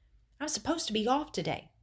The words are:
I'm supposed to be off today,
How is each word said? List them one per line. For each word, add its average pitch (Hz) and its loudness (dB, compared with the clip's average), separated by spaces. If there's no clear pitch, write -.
I'm 294 -2
supposed 302 0
to 220 -2
be 214 2
off 285 2
today, 160 -4